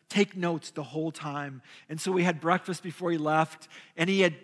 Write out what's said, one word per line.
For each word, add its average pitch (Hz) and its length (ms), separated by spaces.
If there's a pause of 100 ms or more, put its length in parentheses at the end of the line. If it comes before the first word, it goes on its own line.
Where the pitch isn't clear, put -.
take 202 260
notes 170 340
the 151 140
whole 156 280
time. 143 520 (240)
And 156 140
so 190 100
we 180 140
had 170 160
breakfast 175 420
before 175 260
he 170 80
left, 156 520 (280)
and 165 100
he 196 120
had 175 240